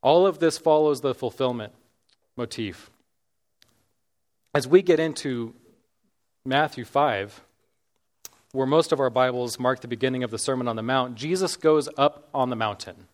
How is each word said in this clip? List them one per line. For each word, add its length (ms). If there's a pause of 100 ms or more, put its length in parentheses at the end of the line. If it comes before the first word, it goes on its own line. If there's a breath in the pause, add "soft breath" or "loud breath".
All 240
of 100
this 220
follows 420
the 140
fulfillment 580 (640)
motif. 540 (1600)
As 140
we 160
get 160
into 560 (880)
Matthew 400
five, 560 (1080)
where 160
most 240
of 80
our 100
Bibles 480
mark 220
the 80
beginning 360
of 60
the 80
Sermon 300
on 80
the 80
Mount, 320
Jesus 420
goes 400
up 380
on 160
the 40
mountain. 580